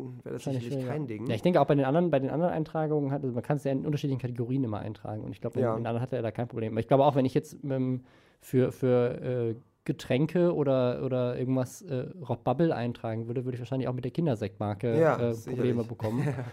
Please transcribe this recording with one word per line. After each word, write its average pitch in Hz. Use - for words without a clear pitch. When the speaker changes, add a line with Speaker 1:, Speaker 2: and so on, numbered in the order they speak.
Speaker 1:
wäre -
das 123
Speaker 2:
Wahrscheinlich 131
Speaker 1:
sicherlich 131
Speaker 2:
schwieriger. 123
Speaker 1:
kein 147
Ding. 110
Speaker 2:
Ja, 120
ich 110
denke 180
auch 139
bei 156
den 139
anderen, 165
bei 139
den 131
anderen 165
Eintragungen 151
hat, 147
also 127
man 120
kann 151
es 131
ja 135
in 135
unterschiedlichen 139
Kategorien 123
immer 107
eintragen 107
und 123
ich 107
glaub, 117
in, 127
Speaker 1:
Ja. 117
Speaker 2:
in 117
anderen 117
hatte 127
er 120
da 113
kein 117
Problem. 113
Aber 110
ich 113
glaube 139
auch, 139
wenn 131
ich 127
jetzt, -
ähm, 127
für, 131
für, 123
äh, 120
Getränke 160
oder, 131
oder 127
irgendwas, 131
äh, 139
Rob 120
Bubble 143
eintragen 117
würde, 123
würde 127
ich 120
wahrscheinlich 131
auch 127
mit 127
der 127
Kindersektmarke, 113
Speaker 1:
Ja, 156
Speaker 2:
äh, 120
Probleme -
Speaker 1:
sicherlich. 120
Speaker 2:
bekommen. 113
Speaker 1:
<laughs> 139